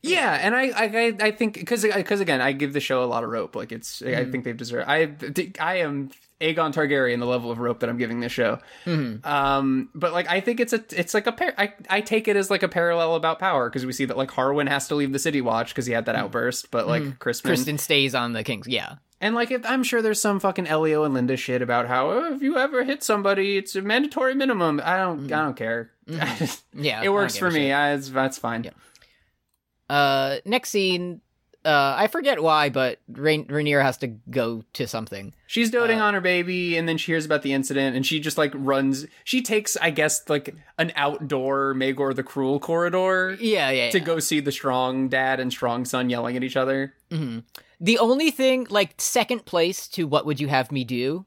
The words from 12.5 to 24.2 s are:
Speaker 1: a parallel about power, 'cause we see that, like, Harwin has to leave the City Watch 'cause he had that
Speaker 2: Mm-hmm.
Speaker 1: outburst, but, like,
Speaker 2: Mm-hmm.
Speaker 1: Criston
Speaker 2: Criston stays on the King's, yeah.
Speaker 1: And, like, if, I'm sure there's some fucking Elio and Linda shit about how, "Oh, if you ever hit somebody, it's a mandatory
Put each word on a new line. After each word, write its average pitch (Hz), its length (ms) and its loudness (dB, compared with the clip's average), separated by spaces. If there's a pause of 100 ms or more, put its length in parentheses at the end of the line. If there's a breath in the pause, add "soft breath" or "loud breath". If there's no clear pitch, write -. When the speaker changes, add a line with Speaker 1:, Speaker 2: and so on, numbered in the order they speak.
Speaker 1:
a 185 40 0
parallel 170 480 2
about 160 240 0
power, 143 300 0
'cause 127 160 -4
we 131 80 -6
see 135 100 -2
that, 123 140 -2
like, 135 140 -2
Harwin 139 360 0
has 139 220 -2
to 151 60 0
leave 139 180 0
the 139 60 -2
City 151 200 0
Watch 117 340 0
'cause 123 120 -4
he 120 80 -2
had 113 140 0
that 113 80 0
Speaker 2:
Mm-hmm. 107 100 0
Speaker 1:
outburst, 120 440 -4
but, 117 160 0
like, 117 180 0
Speaker 2:
Mm-hmm. 139 80 -6 (180)
Speaker 1:
Criston 120 220 -2
Speaker 2:
Criston 147 280 0
stays 139 340 2
on 120 200 -2
the 110 100 -4
King's, 110 240 -6
yeah. 123 280 -4 (260)
Speaker 1:
And, 214 140 0
like, 233 160 -2
if, 233 140 -4
I'm 254 180 0
sure 240 180 0
there's 214 180 0
some 202 220 0
fucking 185 260 0
Elio 156 380 2
and 143 80 2
Linda 127 240 2
shit 123 240 -2
about 120 260 0
how, 127 240 2
"Oh, 285 240 0
if 277 60 -6
you 285 160 2
ever 262 260 0
hit 269 200 -2
somebody, 196 540 2
it's 190 160 -4
a 190 80 -2
mandatory 262 540 0